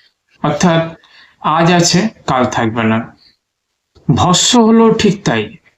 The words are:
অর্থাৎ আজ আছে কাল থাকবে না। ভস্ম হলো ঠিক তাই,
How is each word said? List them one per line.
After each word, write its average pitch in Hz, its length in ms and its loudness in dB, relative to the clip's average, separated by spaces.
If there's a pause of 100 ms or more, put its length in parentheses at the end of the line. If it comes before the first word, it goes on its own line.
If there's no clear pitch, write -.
(420)
অর্থাৎ 165 400 0 (720)
আজ 170 160 2
আছে 175 280 2 (260)
কাল 131 160 0 (120)
থাকবে 117 300 -4
না। 110 140 0 (1080)
ভস্ম 165 440 0 (140)
হলো 226 180 4 (160)
ঠিক 208 140 2 (100)
তাই, 113 180 -2 (360)